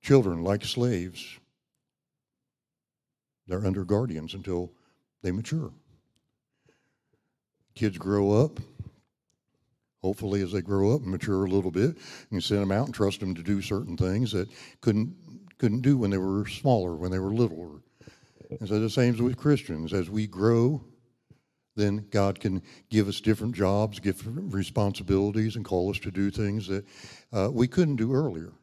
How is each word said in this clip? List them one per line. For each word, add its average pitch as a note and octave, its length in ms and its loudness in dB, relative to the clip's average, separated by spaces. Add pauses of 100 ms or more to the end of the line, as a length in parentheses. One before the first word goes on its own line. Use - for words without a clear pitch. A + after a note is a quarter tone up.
Children, G2 420 4
like G2+ 220 2
slaves, G2+ 720 -4 (2000)
they're F#2 180 -2
under F#2+ 180 0
guardians F2 500 -2
until F2+ 380 -6 (500)
they F2+ 100 -2
mature. A2+ 400 -4 (2000)
Kids G2+ 220 0
grow G2 340 2
up. C3 280 4 (1400)
Hopefully, G2+ 400 -2
as F2+ 120 -4
they G2 80 -2
grow G2 340 2
up D3+ 60 -2
and G2 100 -6
mature F#2+ 340 0
a F#2 40 -2
little F#2 220 2
bit, G2 180 2
you - 420 -12
can F#2 100 -2
send G2+ 200 0
them G2 100 0
out A2 140 2
and A#2 100 -8
trust G2+ 240 0
them F#2+ 160 -4
to E2+ 80 -12
do G2 180 -2
certain F#2+ 360 -6
things F#2+ 340 0
that G2 160 -2 (320)
couldn't, A2 340 0 (440)
couldn't B2 240 0
do C3+ 160 4
when A2 120 2
they G2 80 0
were F#2+ 300 0
smaller, G2 480 0
when F2 160 -4
they F#2 80 0
were F#2+ 140 -2
littler. E2+ 480 -2 (680)
And A2 200 -8
so G#2+ 100 2
the A2 100 0
same B2 240 4
is A2+ 80 -2
with B2+ 140 2
Christians. E2 560 0
As F2+ 180 -2
we G#2+ 160 -2
grow, A#2 560 2 (1000)
then G#2 320 0
God G2 280 2
can F#2+ 220 -2 (280)
give G#2 180 4
us G2 140 -6
different A2 340 0
jobs, G2+ 440 0
give - 220 -2 (320)
responsibilities, G2+ 1000 0
and G#2 100 -8
call F#2 240 0
us F#2+ 100 -4
to G#2 120 -8
do G2 180 0
things G#2 380 -4
that, G2 180 -4 (480)
uh, G2+ 180 2
we A#2+ 160 2
couldn't D3+ 280 2
do A2+ 180 0
earlier. G#2 380 -2 (120)